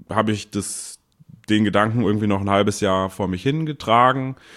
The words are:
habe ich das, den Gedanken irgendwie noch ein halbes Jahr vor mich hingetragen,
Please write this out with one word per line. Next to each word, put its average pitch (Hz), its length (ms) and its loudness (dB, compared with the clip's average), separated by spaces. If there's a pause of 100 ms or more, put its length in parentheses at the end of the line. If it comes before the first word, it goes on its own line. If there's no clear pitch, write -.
(100)
habe 107 220 0
ich 104 180 -6
das, - 480 -8 (520)
den 107 140 4
Gedanken 107 380 2
irgendwie 104 260 0
noch 98 120 0
ein 98 80 -4
halbes 101 320 2
Jahr 95 300 0
vor 101 160 -6
mich 92 160 -6
hingetragen, 131 920 0 (200)